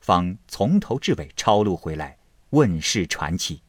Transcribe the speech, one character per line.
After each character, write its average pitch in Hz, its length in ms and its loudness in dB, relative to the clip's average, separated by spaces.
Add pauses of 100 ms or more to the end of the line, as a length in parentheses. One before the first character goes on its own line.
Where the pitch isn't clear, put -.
方 90 360 0 (120)
从 143 320 2
头 - 180 -4
至 151 160 0
尾 73 220 -10
抄 104 260 2
录 98 140 0
回 80 200 -6
来， 73 220 -10 (320)
问 95 320 4
世 92 240 0
传 80 320 -4
奇。 - 300 -8